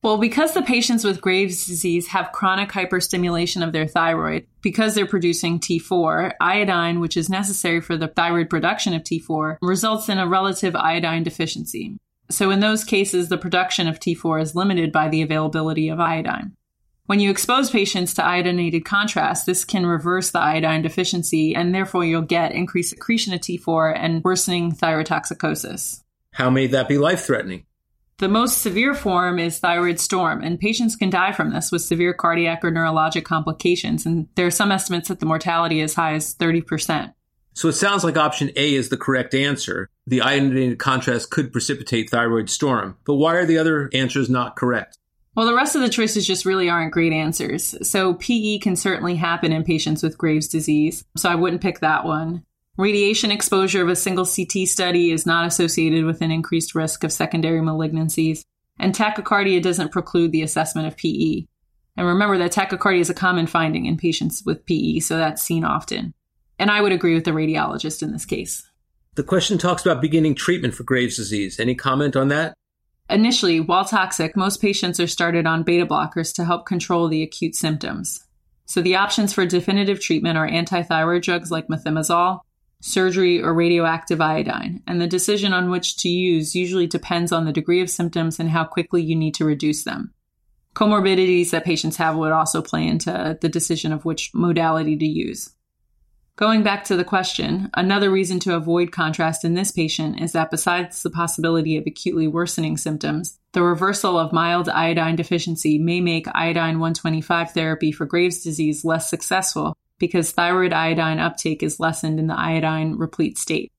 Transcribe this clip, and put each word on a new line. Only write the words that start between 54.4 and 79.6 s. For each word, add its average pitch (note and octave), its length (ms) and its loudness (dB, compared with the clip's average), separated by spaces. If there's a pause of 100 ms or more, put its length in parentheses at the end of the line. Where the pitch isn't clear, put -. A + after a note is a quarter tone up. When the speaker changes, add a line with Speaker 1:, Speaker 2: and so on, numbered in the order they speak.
Speaker 1:
T F#3 220 -2
study F3 440 2
is D#3+ 140 -2
not E3+ 220 2
associated E3 580 2
with D#3+ 160 -2
an E3 80 0
increased D#3+ 460 -2
risk D#3+ 280 -2
of D#3 80 -2
secondary D#3+ 500 0
malignancies. D#3+ 800 0 (360)
And G3+ 160 0
tachycardia G3+ 640 2
doesn't E3+ 320 0
preclude E3+ 400 0
the D#3 120 2
assessment D#3 440 -2
of D#3 100 -8
P E3 120 -2
E. D#3+ 380 -2 (500)
And F3+ 80 0
remember G3 320 2
that F3 140 0
tachycardia F#3+ 480 2
is E3+ 100 2
a F3+ 60 -2
common F3+ 320 0
finding D#3+ 400 0
in E3 100 0
patients D#3+ 480 -2
with - 220 -4
P E3+ 80 0
E, D#3 240 0
so D#3+ 180 -2
that's D#3 240 -2
seen E3 220 -2
often. - 500 -4 (460)
And G3 100 2
I G#3 100 2
would G3+ 120 4
agree E3+ 240 2
with E3 100 0
the E3+ 60 0
radiologist D#3 720 -2
in D3+ 80 -4
this D3+ 140 -8
case. - 440 -8 (460)
Speaker 2:
The C#3 80 -2
question F#3 340 0
talks F3+ 260 0
about D#3+ 160 2
beginning D#3 360 4
treatment F3 400 0
for - 80 -14
Graves' B2 340 0
disease. G2+ 420 -4
Any A#2+ 140 2
comment C3+ 420 0
on C3+ 120 2
that? D3+ 260 0 (560)
Speaker 1:
Initially, G3+ 500 4
while F3 240 2
toxic, F#3 540 -2
most G3 240 0
patients F#3+ 360 0
are E3+ 100 2
started E3+ 380 0
on E3 180 2
beta F3 220 2
blockers D3+ 500 -2
to E3+ 100 -2
help E3+ 200 -2
control E3+ 440 0
the D#3 120 0
acute D#3+ 320 -4
symptoms. - 720 -6 (400)
So - 160 -2
the F#3 140 2
options G3 380 0
for F#3 120 2
definitive F#3+ 540 2